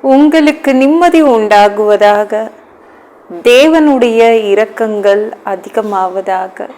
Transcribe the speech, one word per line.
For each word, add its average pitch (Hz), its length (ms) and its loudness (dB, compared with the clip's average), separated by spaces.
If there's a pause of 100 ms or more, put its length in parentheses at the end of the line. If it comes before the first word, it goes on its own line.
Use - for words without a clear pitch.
உங்களுக்கு 294 720 0
நிம்மதி 320 500 2
உண்டாகுவதாக. 208 1300 0 (920)
தேவனுடைய 262 760 2 (320)
இரக்கங்கள் 214 800 -2 (140)
அதிகமாவதாக. 190 1300 -8